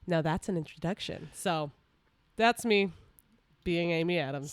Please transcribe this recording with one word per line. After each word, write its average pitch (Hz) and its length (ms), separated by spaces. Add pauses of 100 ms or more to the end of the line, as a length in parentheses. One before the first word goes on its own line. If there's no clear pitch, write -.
Now 170 140
that's 160 280
an 196 80
introduction. 165 760
So 156 380 (640)
that's 233 300
me 202 260 (720)
being 170 280
Amy 170 280
Adams. 139 340